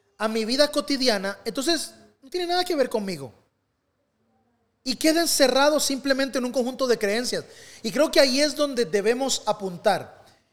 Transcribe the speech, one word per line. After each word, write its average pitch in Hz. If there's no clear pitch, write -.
a 220
mi 220
vida 269
cotidiana, 247
entonces 277
no 269
tiene 359
nada 359
que 359
ver 262
conmigo. 180
Y 262
queda 320
encerrado 285
simplemente 269
en 247
un 247
conjunto 254
de 226
creencias. 208
Y 208
creo 269
que -
ahí 277
es 294
donde 277
debemos 220
apuntar. 190